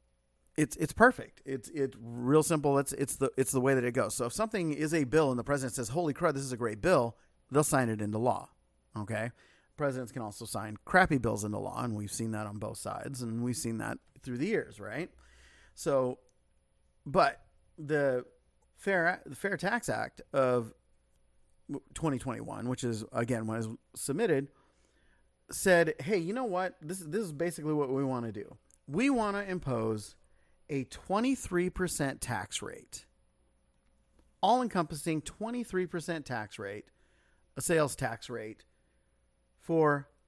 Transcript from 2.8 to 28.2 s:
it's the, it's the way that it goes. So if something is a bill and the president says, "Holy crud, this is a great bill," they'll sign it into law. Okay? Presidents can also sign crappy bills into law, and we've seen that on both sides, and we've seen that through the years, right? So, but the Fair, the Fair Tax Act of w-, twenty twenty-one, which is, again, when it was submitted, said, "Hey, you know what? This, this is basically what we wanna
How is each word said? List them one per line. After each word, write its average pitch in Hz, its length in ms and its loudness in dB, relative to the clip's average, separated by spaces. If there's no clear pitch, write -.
it's - 240 -2
the, 135 180 2
it's 131 160 2
the 135 100 2
way 135 120 6
that 127 100 4
it 123 80 0
goes. 113 240 0
So 127 100 -2
if 123 80 -4
something 202 380 -2
is 151 220 -2
a 160 100 2
bill 139 280 4
and 123 80 0
the 113 40 -4
president 131 320 -2
says, 113 140 -4
"Holy 151 240 0
crud, 165 200 0
this 135 100 -6
is 131 100 -6
a 120 40 -4
great 110 240 -2
bill," 131 360 4
they'll 143 120 6
sign 131 260 4
it 107 120 -2
into 104 180 -2
law. 113 300 0
Okay? 107 340 -4
Presidents 127 300 -4
can 131 80 -6
also 110 240 -8
sign 107 400 -6
crappy 180 320 6
bills 110 260 0
into 104 160 -2
law, 98 240 -4
and 117 100 -2
we've 104 160 -4
seen 113 220 -4
that 107 160 -4
on 104 100 -10
both 107 200 -8
sides, 123 440 -8
and 117 220 -4
we've 123 140 -2
seen 113 220 -4
that 110 180 -4
through 123 160 -6
the 151 100 -2
years, 151 320 -2
right? 110 300 -8
So, 131 440 0
but 143 360 4
the 143 460 2
Fair, 180 480 2
the 135 100 -12
Fair 196 220 -2
Tax 214 320 -2
Act 110 320 -4
of 123 420 2
w-, 139 160 -8
twenty 151 240 -2
twenty-one, 113 520 -6
which 127 160 -4
is, 113 260 -2
again, 117 340 -2
when 110 120 -2
it 113 100 -4
was 113 80 -8
submitted, 143 540 0
said, 170 480 4
"Hey, 175 180 0
you 170 140 -2
know 254 140 -4
what? 185 360 -2
This, 175 180 -8
this 170 220 -4
is 170 120 -6
basically 156 400 -2
what 143 160 2
we 135 160 0
wanna 120 260 -2